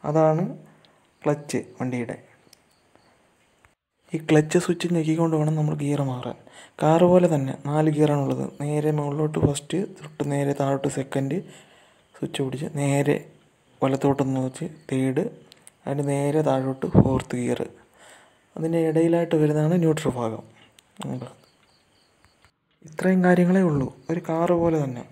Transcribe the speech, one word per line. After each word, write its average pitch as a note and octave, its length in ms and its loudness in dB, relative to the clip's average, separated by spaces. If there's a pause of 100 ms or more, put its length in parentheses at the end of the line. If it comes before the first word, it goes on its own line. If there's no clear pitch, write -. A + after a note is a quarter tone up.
അതാണ് D#3 340 4 (800)
ക്ലച്ച് D3 380 -2 (180)
വണ്ടിയുടെ. B2 400 -6 (1900)
ഈ E3 40 -2 (120)
ക്ലച്ച് D#3 380 4
സ്വിച്ച് F3 280 -2
ഞെക്കിക്കൊണ്ട് D#3+ 440 0
വേണം D#3 200 0
നമ്മൾ D3+ 240 0
ഗിയർ C#3+ 180 -2 (120)
മാറാൻ. B2 240 -8 (460)
കാറ് D#3+ 280 6
പോലെ F3+ 240 6
തന്നെ C3+ 180 -2 (180)
നാല് D#3 260 2
ഗിയറാണുള്ളത്. C#3 500 0 (160)
നേരെ D3+ 280 -2 (100)
മുകളിലോട്ട് D3+ 380 -2 (100)
ഫസ്റ്റ്, D3 300 -4 (200)
തൊട്ട് - 240 -10 (100)
നേരെ C#3+ 280 0
താഴോട്ട് C#3 280 0 (120)
സെക്കൻഡ്, C3+ 360 -4 (800)
സ്വിച്ച് - 300 -8
പിടിച്ച് C3 220 -8 (120)
നേരെ C#3+ 340 0 (680)
വലത്തോട്ടൊന്ന് C3+ 640 0
വെച്ച് C3 200 -8 (240)
തേർഡ്, C3 340 -2 (600)
അതിന് C#3+ 260 -4
നേരെ C#3+ 380 0
താഴോട്ട് C3 480 -2
ഫോർത്ത് C3 440 2
ഗിയർ. A#2+ 220 -4 (960)
അതിൻ്റെ E3 240 -2 (100)
ഇടയിലായിട്ട് E3 520 2
വരുന്നതാണ് D3+ 420 2
ന്യൂട്രൽ D#3 340 0
ഭാഗം. A2+ 260 -6 (2500)
ഇത്രയും F#3 380 2
കാര്യങ്ങളേ F3+ 420 4
ഉള്ളൂ, C#3 180 0 (240)
ഒരു E3+ 160 -4
കാറ് E3+ 340 0
പോലെ E3 220 2
തന്നെ. B2 280 -6